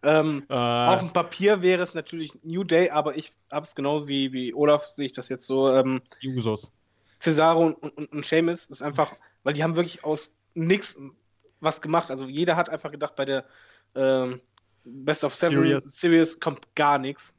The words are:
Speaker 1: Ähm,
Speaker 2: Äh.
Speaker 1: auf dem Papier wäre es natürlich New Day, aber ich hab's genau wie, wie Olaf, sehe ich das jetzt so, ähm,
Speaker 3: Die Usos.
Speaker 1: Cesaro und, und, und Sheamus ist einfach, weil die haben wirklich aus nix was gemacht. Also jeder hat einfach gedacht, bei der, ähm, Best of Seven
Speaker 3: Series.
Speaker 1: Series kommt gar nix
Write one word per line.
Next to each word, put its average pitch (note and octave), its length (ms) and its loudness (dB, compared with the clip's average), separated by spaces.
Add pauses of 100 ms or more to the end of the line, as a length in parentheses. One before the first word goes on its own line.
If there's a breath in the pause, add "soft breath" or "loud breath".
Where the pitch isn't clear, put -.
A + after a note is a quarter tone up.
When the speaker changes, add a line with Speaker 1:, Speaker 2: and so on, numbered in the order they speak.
Speaker 1:
Ähm, D3+ 460 2
Speaker 2:
Äh. C3 40 -4
Speaker 1:
auf A#2+ 460 2
dem F3+ 120 -6
Papier F#3 500 0
wäre F3+ 220 2
es E3+ 100 -10
natürlich D#3+ 400 -10 (100)
New E3+ 200 -6
Day, E3+ 260 4
aber D3+ 280 -2
ich - 160 -14 (180)
hab's D3+ 240 -8
genau D3 320 -2
wie, C3+ 260 -2
wie B2+ 200 -6
Olaf, D3 340 2
sehe - 180 -8
ich C3 80 -8
das - 160 -14
jetzt C3 160 -10
so, C3+ 280 2
ähm, C3 280 2 (200)
Speaker 3:
Die C3 80 -8
Usos. A2+ 420 -4 (500)
Speaker 1:
Cesaro E3 460 4
und, D#3 80 0 (220)
und, D3 160 -12
und D3+ 120 -8
Sheamus E3 420 0
ist - 140 -18
einfach, D3 320 -2 (300 soft breath)
weil D3 100 -2
die D3 100 -4
haben E3 120 -2
wirklich E3+ 300 -4
aus D3+ 320 -6 (180)
nix F3 420 -2 (600)
was D#3 220 -4
gemacht. D#3+ 280 0
Also C3+ 160 -8
jeder D#3 300 0
hat E3+ 140 -2
einfach D3+ 220 -10
gedacht, D3 260 -8
bei C#3 80 -2
der, C3+ 180 -4 (520 soft breath)
ähm, C3 440 0 (460)
Best C3+ 400 -4
of C#3+ 100 -4
Seven D3+ 260 2
Speaker 3:
Series. C#3 220 2 (160)
Speaker 1:
Series E3 400 4
kommt - 360 -8
gar C#3+ 220 4
nix C3+ 420 -8